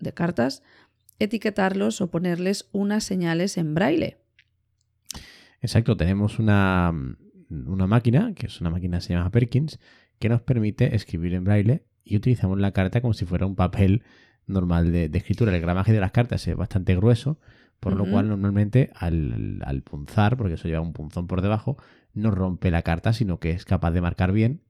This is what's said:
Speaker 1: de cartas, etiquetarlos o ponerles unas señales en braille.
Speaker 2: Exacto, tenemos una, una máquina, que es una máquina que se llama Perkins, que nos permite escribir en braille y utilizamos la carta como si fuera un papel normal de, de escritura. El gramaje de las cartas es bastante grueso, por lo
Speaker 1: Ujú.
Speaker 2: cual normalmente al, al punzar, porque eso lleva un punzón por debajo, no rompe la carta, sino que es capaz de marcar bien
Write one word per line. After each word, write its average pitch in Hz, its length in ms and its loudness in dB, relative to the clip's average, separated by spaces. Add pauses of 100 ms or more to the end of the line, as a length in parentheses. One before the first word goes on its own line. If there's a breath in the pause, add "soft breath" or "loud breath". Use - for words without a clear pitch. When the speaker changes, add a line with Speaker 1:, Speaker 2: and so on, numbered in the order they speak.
Speaker 1:
de - 120 -8
cartas, 180 500 -2 (560 soft breath)
etiquetarlos 208 840 -2
o 170 80 -4
ponerles 180 600 -2
unas 202 320 -2
señales 175 520 -2
en 156 180 -2
braille. 262 440 0 (1400 loud breath)
Speaker 2:
Exacto, 113 360 0
tenemos 98 420 0
una, 95 540 4 (580)
una 87 360 -2
máquina, 120 480 2
que - 120 -8
es - 140 -12
una 85 100 -2
máquina 87 280 -2
que - 60 -6
se 90 100 -4
llama 87 160 0
Perkins, 127 480 0 (400 soft breath)
que - 100 -2
nos 120 140 2
permite 120 520 0
escribir 87 400 -2
en 90 100 -2
braille 104 400 2 (200)
y 104 120 -2
utilizamos 98 440 2
la 98 120 0
carta 95 280 0
como 120 140 0
si - 100 -4
fuera 90 220 -2
un 95 100 -4
papel 92 460 2 (440 soft breath)
normal 85 460 2
de, 85 160 0
de 76 100 0
escritura. 101 360 0
El 85 60 0
gramaje 92 320 2
de 107 80 4
las 95 120 0
cartas 117 340 0
es 82 100 -2
bastante 92 380 0
grueso, 120 440 2 (420 soft breath)
por 95 140 -2
lo 101 100 0
Speaker 1:
Ujú. 95 80 -2
Speaker 2:
cual 104 160 2
normalmente 101 640 2
al, 58 720 -4
al 67 180 -6
punzar, 104 540 0
porque 98 180 -2
eso 82 140 -6
lleva 80 120 -2
un 82 120 -4
punzón 76 340 -8
por 90 160 -6
debajo, 107 340 -2 (380 soft breath)
no 107 160 0
rompe 92 400 0
la 85 120 2
carta, 85 300 0
sino 95 260 -2
que 82 120 -2
es 87 140 -4
capaz 85 280 0
de 87 80 2
marcar 92 320 0
bien 117 360 0